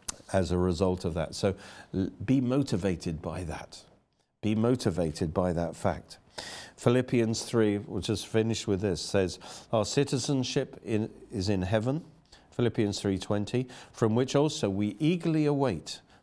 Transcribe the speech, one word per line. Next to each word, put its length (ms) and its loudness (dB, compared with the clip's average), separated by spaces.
as 180 2
a 80 2
result 460 2
of 100 -4
that. 200 -4
So 200 0
l-, 160 -2
be 160 2
motivated 840 -2
by 220 -6
that. 400 -10
Be 120 2
motivated 760 2
by 200 2
that 240 -2
fact. 420 -4
Philippians 680 2
three, 360 2
we'll 220 -6
just 260 -2
finish 400 0
with 140 2
this, 200 0
says, 380 0
"Our 120 4
citizenship 1000 0
in, 260 0
is 180 -2
in 140 2
heaven," 420 0
Philippians 500 0
three 180 0
twenty, 500 -2
"from 240 4
which 180 2
also 340 2
we 300 -2
eagerly 480 2
await 540 -2